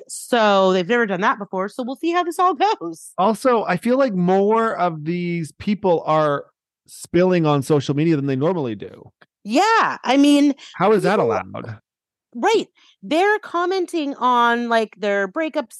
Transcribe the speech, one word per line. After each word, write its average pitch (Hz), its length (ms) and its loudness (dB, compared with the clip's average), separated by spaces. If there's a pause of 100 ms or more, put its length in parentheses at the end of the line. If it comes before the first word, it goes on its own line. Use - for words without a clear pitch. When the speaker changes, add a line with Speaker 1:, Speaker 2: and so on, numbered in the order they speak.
Speaker 1:
So 202 680 2
they've 185 140 0
never 233 180 2
done 185 160 -4
that 247 160 0
before. 196 320 -6
So 254 140 -10
we'll 262 140 -8
see 330 140 -4
how 349 120 0
this 330 160 -6
all 370 160 2
goes. 349 640 -4
Speaker 2:
Also, 220 460 0
I 180 120 -2
feel 247 220 0
like 262 160 0
more 196 600 2
of 165 300 -4
these 170 460 -4
people 190 560 0
are 151 400 0 (400)
spilling 175 580 0
on 147 160 2
social 139 340 0
media 160 200 2
than 139 100 -2
they 135 100 -2
normally 143 380 -2
do. 98 380 -16 (320)
Speaker 1:
Yeah. 302 600 0
I 262 140 0
mean, 285 380 4 (200)
Speaker 2:
How 196 180 2
is 196 100 2
that 185 140 2
Speaker 1:
people 156 100 2
Speaker 2:
allowed? 101 520 -6 (540)
Speaker 1:
Right. 370 340 0 (360)
They're 359 340 2
commenting 349 760 -4
on, 240 520 2
like, 226 300 0
their 202 300 -2
breakups 302 520 -6